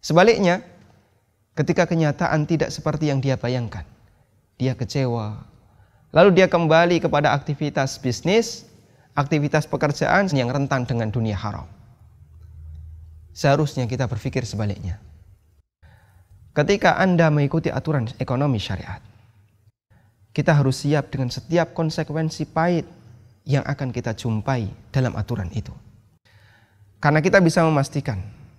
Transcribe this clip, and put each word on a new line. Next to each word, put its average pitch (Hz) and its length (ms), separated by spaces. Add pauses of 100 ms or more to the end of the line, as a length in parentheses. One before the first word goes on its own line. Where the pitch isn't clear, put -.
Sebaliknya, 180 640 (880)
ketika 165 320
kenyataan 160 560
tidak 151 320
seperti 151 320
yang 135 160
dia 131 160
bayangkan, 120 480 (720)
dia 127 160
kecewa. 117 720 (640)
Lalu 175 320
dia 180 80
kembali 170 480
kepada 147 320
aktivitas 139 720
bisnis, 175 640 (480)
aktivitas 147 560
pekerjaan 156 640
yang 123 160
rentan 139 340
dengan 117 240
dunia 107 300
haram. 104 320 (1600)
Seharusnya 143 540
kita 127 240
berpikir 123 340
sebaliknya. 101 540 (1500)
Ketika 180 480
Anda 170 320
mengikuti 147 400
aturan 131 380 (100)
ekonomi 131 400
syariat, - 400 (1400)
kita 151 160
harus 135 320
siap 143 240
dengan 131 240
setiap 165 400
konsekuensi 160 720
pahit 165 400 (640)
yang 139 160
akan 139 240
kita 120 240
jumpai 113 560 (240)
dalam 127 240
aturan 104 400
itu. - 160 (1300)
Karena 151 160
kita 185 240
bisa 165 240
memastikan 139 540 (380)